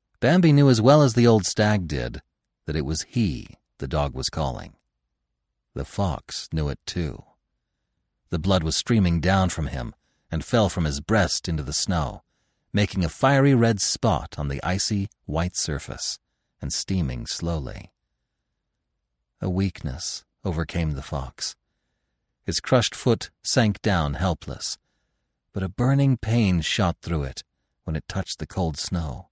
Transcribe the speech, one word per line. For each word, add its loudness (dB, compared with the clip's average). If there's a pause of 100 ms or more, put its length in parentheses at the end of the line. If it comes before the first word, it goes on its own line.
(180)
Bambi 6
knew 8
as 6
well 8
as 4
the 6
old 6
stag 0
did -4 (460)
that -4
it 0
was -4
he -2 (220)
the -8
dog -2
was -6
calling. -6 (1000)
The -6
fox -6
knew -2
it -6
too. -6 (1080)
The -2
blood 2
was 0
streaming 4
down 4
from -4
him -8 (360)
and -4
fell 2
from 0
his -2
breast 0
into -2
the -6
snow, -2 (500)
making 0
a 0
fiery 4
red 4
spot -2
on -4
the -4
icy -2 (160)
white -4
surface -6 (420)
and -6
steaming -4
slowly. -6 (1500)
A -4
weakness -4 (200)
overcame -2
the -6
fox. -8 (880)
His -4
crushed 2
foot -2 (120)
sank 0
down 0
helpless, -4 (760)
but -4
a -2
burning 2
pain 2
shot 0
through -2
it -10 (420)
when -4
it -8
touched -6
the -8
cold -2
snow. -6